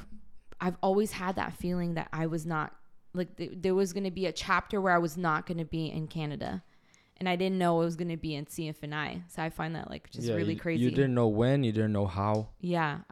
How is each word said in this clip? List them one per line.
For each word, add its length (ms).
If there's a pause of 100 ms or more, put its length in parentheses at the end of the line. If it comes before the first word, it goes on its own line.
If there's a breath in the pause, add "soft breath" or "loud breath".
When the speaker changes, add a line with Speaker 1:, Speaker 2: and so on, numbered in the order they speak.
(600)
Speaker 1:
I've 220
always 300
had 240
that 180
feeling 420
that 160
I 160
was 180
not, 300 (380)
like, 240
th-, 180
there 200
was 180
gonna 180
be 140
a 60
chapter 500
where 120
I 40
was 200
not 280
gonna 200
be 220
in 200
Canada. 560 (540 soft breath)
And 100
I 80
didn't 220
know 240
it 40
was 100
gonna 220
be 180
in 120
C 220
F 140
N 100
I. 340
So 160
I 60
find 260
that, 140
like, 220
just 160
Speaker 2:
Yeah, 80
Speaker 1:
really 180
Speaker 2:
you, 60
Speaker 1:
crazy. 240
Speaker 2:
you 80
didn't 220
know 140
when, 360
you 80
didn't 220
know 140
how. 420 (100)
Speaker 1:
Yeah, 400 (120)